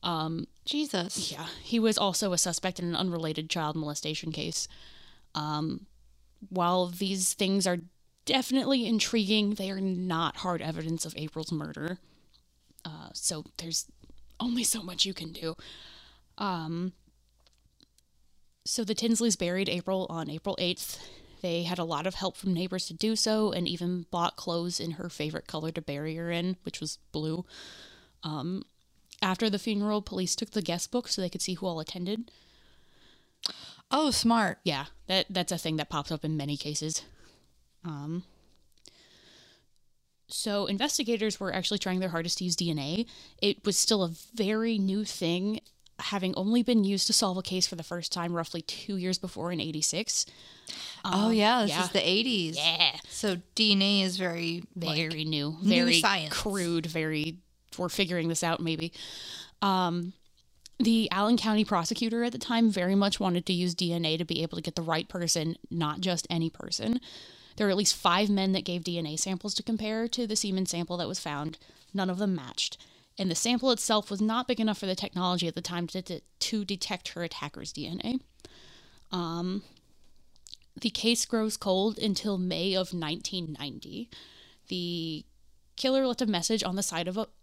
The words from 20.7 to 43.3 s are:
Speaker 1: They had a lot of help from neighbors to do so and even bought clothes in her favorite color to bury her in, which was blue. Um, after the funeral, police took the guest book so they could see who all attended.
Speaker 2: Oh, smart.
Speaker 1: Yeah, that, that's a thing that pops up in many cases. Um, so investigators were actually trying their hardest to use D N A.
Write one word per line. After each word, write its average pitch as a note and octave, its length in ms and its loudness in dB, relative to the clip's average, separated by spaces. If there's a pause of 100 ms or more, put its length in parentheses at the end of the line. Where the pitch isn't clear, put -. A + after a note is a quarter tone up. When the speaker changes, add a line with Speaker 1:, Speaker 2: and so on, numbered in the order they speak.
Speaker 1:
They E3+ 200 -2
had F3 160 -2
a E3+ 60 -2
lot E3 220 -2
of F#3+ 100 -4
help - 200 -4
from F#3+ 160 -2
neighbors F3+ 360 -2
to F3+ 60 -10
do A3 200 0
so G#3+ 380 2
and F3 160 0
even F3 420 -2
bought F3 260 0
clothes F3 440 -2
in E3 120 -6
her E3+ 160 -8
favorite D3+ 380 -6
color D#3+ 240 -4
to E3 100 -6
bury D#3 360 -6
her E3+ 160 -6
in, F3 320 -2
which - 160 -8
was - 180 -8 (140)
blue. D#3 320 -2 (800)
Um, D#3 400 -4 (580)
after F#3+ 260 2
the G3+ 100 0
funeral, G#3 440 0
police F#3 320 -2
took - 160 -4
the G#3+ 120 0
guest E3+ 280 -2
book B3 180 -2
so - 140 -2
they F3+ 80 -2
could - 120 -6
see F#3 120 -2
who F#3+ 120 -4
all E3 140 -2
attended. F#3+ 500 -6 (1600)
Speaker 2:
Oh, D4 200 6
smart. A#3 540 4
Speaker 1:
Yeah, C#3+ 220 0 (200)
that, F#3 240 2
that's F#3 220 0
a E3+ 60 -2
thing D#3+ 180 0
that D3+ 120 -2
pops D3 220 -4
up D#3 140 -4
in D#3 120 0
many D3 200 -2
cases. D3+ 460 -4 (840)
Um, D#3 400 -6 (2000)
so G3+ 380 -2
investigators A3 720 0
were F#3+ 160 -4
actually F#3 240 0
trying F#3 220 0
their F#3+ 80 0
hardest E3+ 300 -2
to F#3 60 -2
use F3 120 2
D E3+ 140 0
N D3+ 80 0
A. E3+ 280 -2 (340)